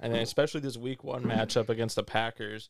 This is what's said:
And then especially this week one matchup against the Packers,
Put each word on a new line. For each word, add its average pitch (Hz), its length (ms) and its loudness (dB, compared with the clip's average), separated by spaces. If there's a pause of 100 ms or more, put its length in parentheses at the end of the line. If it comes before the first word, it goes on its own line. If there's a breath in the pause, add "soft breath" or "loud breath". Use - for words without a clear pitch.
And 117 120 -2
then 117 100 4
especially 147 380 2
this 135 160 -4
week 123 280 -6
one 127 180 -6
matchup 110 460 2
against 113 280 0
the 107 60 2
Packers, 110 680 -2